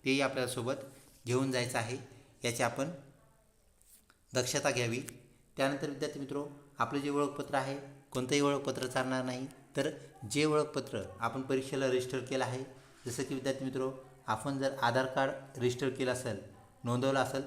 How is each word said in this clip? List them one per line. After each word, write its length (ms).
तेही 160
आपल्याला 300
सोबत 240
घेऊन 260
जायचं 260
आहे, 180
याची 180
आपण 280
दक्षता 380
घ्यावी. 300
त्यानंतर 320
विद्यार्थी 320
मित्रो, 240
आपलं 220
जे 100
ओळखपत्र 440
आहे 220
कोणतंही 280
ओळखपत्र 460
चालणार 380
नाही, 220
तर 140
जे 140
ओळखपत्र 580
आपण 220
परीक्षेला 440
रजिस्टर 340
केलं 240
आहे, 180
जसं 160
की 120
विद्यार्थी 300
मित्रो, 260
आपण 320
जर 200
आधार 280
कार्ड 520
रजिस्टर 300
केलं 240
असेल, 280
नोंदवलं 360
असेल 260